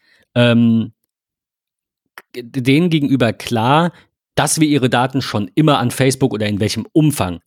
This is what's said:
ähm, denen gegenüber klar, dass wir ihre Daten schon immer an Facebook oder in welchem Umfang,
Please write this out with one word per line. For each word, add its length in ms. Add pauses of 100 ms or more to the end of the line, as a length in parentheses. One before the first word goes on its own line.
(340)
ähm, 580 (1400)
denen 560
gegenüber 420
klar, 600 (440)
dass 220
wir 100
ihre 200
Daten 320
schon 340
immer 260
an 100
Facebook 420
oder 140
in 140
welchem 320
Umfang, 540